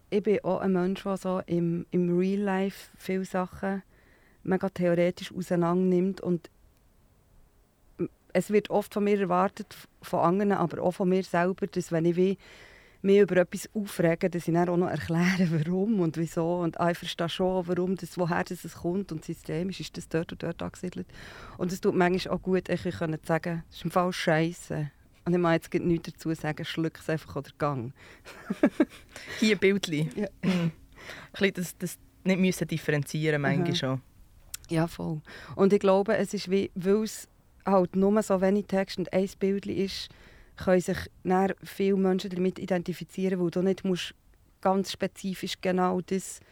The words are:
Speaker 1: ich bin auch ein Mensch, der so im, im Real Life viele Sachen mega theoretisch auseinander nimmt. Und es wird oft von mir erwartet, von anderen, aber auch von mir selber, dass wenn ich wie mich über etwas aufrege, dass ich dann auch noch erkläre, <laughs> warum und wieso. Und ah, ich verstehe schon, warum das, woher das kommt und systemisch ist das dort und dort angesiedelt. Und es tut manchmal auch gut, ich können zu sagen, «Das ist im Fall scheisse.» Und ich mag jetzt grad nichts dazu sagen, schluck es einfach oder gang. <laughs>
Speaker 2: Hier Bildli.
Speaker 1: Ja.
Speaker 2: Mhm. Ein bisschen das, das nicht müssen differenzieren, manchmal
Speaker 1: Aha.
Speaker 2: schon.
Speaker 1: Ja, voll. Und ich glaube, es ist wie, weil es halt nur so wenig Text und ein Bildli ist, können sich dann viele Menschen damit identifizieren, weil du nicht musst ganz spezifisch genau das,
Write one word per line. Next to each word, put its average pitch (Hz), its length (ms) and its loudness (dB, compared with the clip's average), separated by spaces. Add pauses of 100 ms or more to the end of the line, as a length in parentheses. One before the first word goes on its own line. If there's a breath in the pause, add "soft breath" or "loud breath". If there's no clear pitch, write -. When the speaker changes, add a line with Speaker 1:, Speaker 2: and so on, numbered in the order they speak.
Speaker 1:
ich 202 140 0
bin 202 200 2
auch 185 160 0
ein 196 120 2
Mensch, 185 320 0
der 196 140 -2
so 185 280 -2
im, 170 460 0
im 175 260 2
Real 190 220 2
Life 196 580 -2
viele 190 280 -4
Sachen 190 580 -4 (600 soft breath)
mega 185 260 0
theoretisch 175 640 0
auseinander 175 520 2
nimmt. 185 360 2
Und 180 280 -2 (1800)
es 180 160 0
wird 208 200 2
oft 202 240 -2
von 208 100 0
mir 202 160 2
erwartet, 190 560 0 (260)
von - 200 -2
anderen, 196 320 4
aber 170 280 0
auch 180 100 2
von 180 180 0
mir 185 140 2
selber, 180 440 0
dass - 240 -4
wenn 165 140 0
ich 170 100 2
wie 185 220 2 (640 loud breath)
mich 196 180 6
über 190 180 6
etwas 180 360 0
aufrege, 185 560 0
dass 170 180 -4
ich 165 60 2
dann 175 160 2
auch 175 80 2
noch 175 120 2
erkläre, 175 600 2
<laughs> 156 140 2
warum 190 340 0
und 165 180 0
wieso. 170 420 -2
Und 165 200 -2
ah, 170 120 2
ich 170 60 -2
verstehe 170 320 -6
schon, 185 380 0
warum 185 280 0
das, - 220 -10
woher 175 260 0
das 180 180 -8 (120)
kommt 190 380 -4
und 160 140 -8
systemisch 170 540 -6
ist - 180 -10
das 175 120 -12
dort 165 220 -2
und - 120 -10
dort 170 180 -6
angesiedelt. 180 460 -8 (500 loud breath)
Und 180 140 -4
es 185 100 -8
tut 202 140 2
manchmal 180 400 2
auch 180 60 -6
gut, 185 280 -2
ich 175 140 -2
können 165 380 -4
zu - 60 -14
sagen, 165 400 -2
«Das - 100 -20
ist - 80 -16
im 165 60 -2
Fall 180 220 2
scheisse.» 156 800 0 (340)
Und 170 80 0
ich 180 60 4
mag 170 160 4
jetzt - 160 -4
grad 175 100 0
nichts 165 320 0
dazu 160 200 -6
sagen, 156 300 -6
schluck 160 360 -4
es - 100 -8
einfach 156 260 -4
oder 139 220 -8
gang. 135 340 -2 (720 loud breath)
<laughs> - 800 -2
Speaker 2:
Hier 214 180 4
Bildli. 170 580 2
Speaker 1:
Ja. 202 120 -2 (140)
Speaker 2:
Mhm. 175 80 2
Ein 175 220 2 (640 loud breath)
bisschen 196 200 0
das, - 240 -8
das - 200 -8 (260)
nicht 185 160 2
müssen 180 280 2
differenzieren, 151 760 -2
manchmal 165 260 2
Speaker 1:
Aha. 170 80 0
Speaker 2:
schon. 131 260 -2 (680)
Speaker 1:
Ja, 165 180 2
voll. 165 340 -6 (340 loud breath)
Und 196 180 6
ich 202 80 4
glaube, 196 340 4
es - 180 -2
ist 185 160 -6
wie, 196 260 0
weil 196 280 2
es - 240 -10 (380)
halt 190 320 4
nur 202 260 6
so 196 160 0
wenig 196 280 2
Text 190 320 0
und 180 120 -4
ein 190 260 2
Bildli 196 460 0
ist, - 260 -6 (480 loud breath)
können 185 240 4
sich 180 160 -2 (260)
dann 185 300 2 (100)
viele 196 340 0
Menschen 190 340 2
damit 180 280 -2
identifizieren, 185 800 -2
weil 175 120 2
du 180 100 -2
nicht 185 240 0
musst 185 280 -2 (460)
ganz 190 320 0
spezifisch - 720 -6
genau 180 400 2
das, - 380 -6 (120)